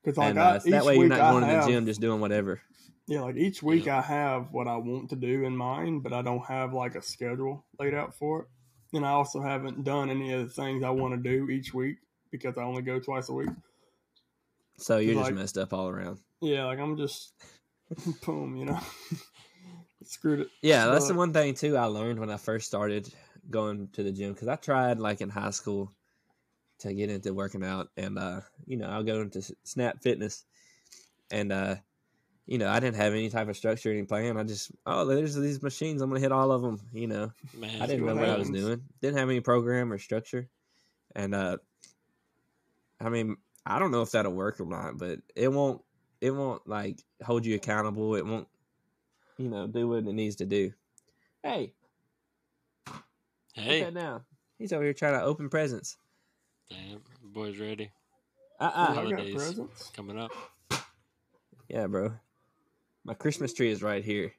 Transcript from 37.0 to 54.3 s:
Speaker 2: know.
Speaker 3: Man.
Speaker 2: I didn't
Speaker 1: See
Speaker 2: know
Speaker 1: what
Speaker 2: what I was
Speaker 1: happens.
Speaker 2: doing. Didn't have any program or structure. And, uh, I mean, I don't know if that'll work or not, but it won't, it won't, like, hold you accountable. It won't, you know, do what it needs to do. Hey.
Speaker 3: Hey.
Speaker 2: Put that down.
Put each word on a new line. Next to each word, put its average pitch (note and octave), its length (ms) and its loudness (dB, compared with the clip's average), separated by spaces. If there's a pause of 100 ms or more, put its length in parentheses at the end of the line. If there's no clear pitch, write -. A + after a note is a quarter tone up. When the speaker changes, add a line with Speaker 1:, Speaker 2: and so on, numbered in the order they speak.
Speaker 2:
know. G#2+ 240 -2 (200)
Speaker 3:
Man. A2 280 -8
Speaker 2:
I - 60 0
didn't C3+ 140 0
Speaker 1:
See A#2 60 0
Speaker 2:
know A2 100 0
Speaker 1:
what - 20 0
Speaker 2:
what A2 120 2
I G#2 60 2
was F#2+ 140 -2
Speaker 1:
happens. - 0 -
Speaker 2:
doing. A2 380 -2 (120)
Didn't C#3+ 180 0
have C3 120 2
any B2+ 100 2
program B2 520 2
or G2 60 -4
structure. B2 520 -4 (640)
And, G2+ 200 -2
uh, F#2 240 0 (1400)
I A2+ 100 -4
mean, A2 260 -2 (300)
I A#2+ 120 0
don't F#3 140 2
know A#2+ 100 4
if A2 100 -2
that'll G2+ 220 2
work F#2+ 260 -4
or F2 60 -6
not, E2 320 -8
but F2 220 -6 (160)
it B2 120 4
won't, C#3 360 0 (360)
it C3 120 0
won't, C3+ 360 -4
like, G#2 360 -6 (200)
hold A#2 220 0
you A2 100 2
accountable. G#2+ 600 0
It E2+ 100 -2
won't, A2 220 -4 (880)
you B2+ 100 -4
know, G#2 180 -4
do A#2+ 220 -2
what A#2 180 0
it G2+ 60 -4
needs G#2+ 240 -2
to F#2+ 100 -4
do. G2 260 0 (720)
Hey. G3+ 320 -4 (1800)
Speaker 3:
Hey. B2 240 0
Speaker 2:
Put E3+ 160 -2
that - 0 -
down. C#3+ 300 -6 (340)